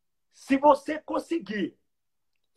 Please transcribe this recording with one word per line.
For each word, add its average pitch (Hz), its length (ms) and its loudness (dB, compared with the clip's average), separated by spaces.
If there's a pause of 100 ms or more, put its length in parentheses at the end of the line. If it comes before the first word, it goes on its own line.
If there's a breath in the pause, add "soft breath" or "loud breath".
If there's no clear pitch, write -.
(320)
Se - 260 -2
você 294 400 2
conseguir 269 800 -6 (800)